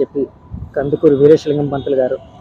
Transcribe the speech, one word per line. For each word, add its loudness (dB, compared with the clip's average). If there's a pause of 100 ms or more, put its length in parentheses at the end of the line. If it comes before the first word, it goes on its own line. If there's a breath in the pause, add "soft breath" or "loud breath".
చెప్పి -4 (540)
కందుకూరి 0
వీరేశలింగం 2
పంతులు -4
గారు -2 (240)